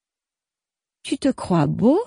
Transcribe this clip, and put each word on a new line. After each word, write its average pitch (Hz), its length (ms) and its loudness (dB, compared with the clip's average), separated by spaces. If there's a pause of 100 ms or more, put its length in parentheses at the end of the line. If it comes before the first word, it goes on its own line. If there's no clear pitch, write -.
(1040)
Tu - 160 -6
te - 100 -2
crois 170 380 0
beau ? 170 400 2